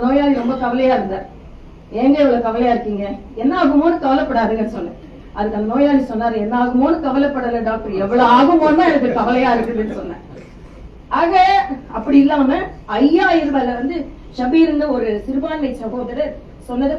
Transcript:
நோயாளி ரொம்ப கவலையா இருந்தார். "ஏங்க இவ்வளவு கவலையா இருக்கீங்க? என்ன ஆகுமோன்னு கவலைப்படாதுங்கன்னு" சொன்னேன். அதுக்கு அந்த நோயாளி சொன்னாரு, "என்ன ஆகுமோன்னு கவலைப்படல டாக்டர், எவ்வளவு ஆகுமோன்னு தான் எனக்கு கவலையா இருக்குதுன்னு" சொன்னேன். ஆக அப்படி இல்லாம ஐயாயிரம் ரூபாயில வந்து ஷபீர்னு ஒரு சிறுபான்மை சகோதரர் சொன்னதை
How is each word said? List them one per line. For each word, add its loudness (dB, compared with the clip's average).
நோயாளி 2
ரொம்ப -2
கவலையா 0
இருந்தார். -6
"ஏங்க 4
இவ்வளவு 2
கவலையா 0
இருக்கீங்க? -4
என்ன 0
ஆகுமோன்னு 2
கவலைப்படாதுங்கன்னு" 0
சொன்னேன். -10
அதுக்கு -4
அந்த -4
நோயாளி 2
சொன்னாரு, -2
"என்ன -2
ஆகுமோன்னு 0
கவலைப்படல -2
டாக்டர், -6
எவ்வளவு 4
ஆகுமோன்னு 4
தான் 4
எனக்கு 0
கவலையா 0
இருக்குதுன்னு" -4
சொன்னேன். -12
ஆக 2
அப்படி 2
இல்லாம 2
ஐயாயிரம் 2
ரூபாயில -2
வந்து -6
ஷபீர்னு 2
ஒரு -2
சிறுபான்மை -4
சகோதரர் -6
சொன்னதை -2